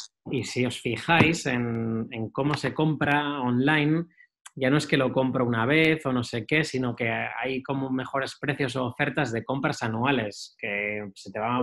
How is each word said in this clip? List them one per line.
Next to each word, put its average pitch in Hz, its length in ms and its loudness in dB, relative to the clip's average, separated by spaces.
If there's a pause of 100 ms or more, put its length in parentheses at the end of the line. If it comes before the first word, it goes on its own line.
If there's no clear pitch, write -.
(300)
y 131 140 -2
si 123 220 -2
os 120 140 -4
fijáis 160 680 2
en, 117 640 -2
en 113 180 -4
cómo 143 240 0
se 135 200 -2
compra 147 680 0
online, 147 640 2 (480)
ya 131 160 0
no 143 80 6
es 147 80 2
que 151 120 2
lo 131 140 2
compro 127 340 2
una 117 200 2
vez 156 400 4
o 135 60 0
no 123 120 0
sé 110 220 -4
qué, 156 180 2
sino 127 320 -2
que 117 140 -2
hay 120 540 -4
como 135 260 -2
mejores 131 500 -2
precios 139 360 -2
o 127 100 0
ofertas 131 460 -2
de 113 120 -2
compras 135 380 -2
anuales, 113 800 -2
que 104 560 -2
se - 160 -14
te 107 80 -6
va, 120 240 0